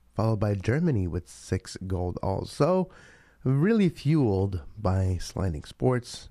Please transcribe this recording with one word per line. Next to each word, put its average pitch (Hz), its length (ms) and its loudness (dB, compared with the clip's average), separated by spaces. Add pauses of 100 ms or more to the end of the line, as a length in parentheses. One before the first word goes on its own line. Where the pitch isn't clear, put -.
(160)
followed 110 240 2
by 104 160 0
Germany 113 500 0
with 85 240 -4
six - 560 -6
gold 90 380 -4
also. 110 640 0 (560)
Really 180 420 4
fueled 101 760 2 (140)
by 95 440 2
sliding 82 420 -4
sports. - 680 -4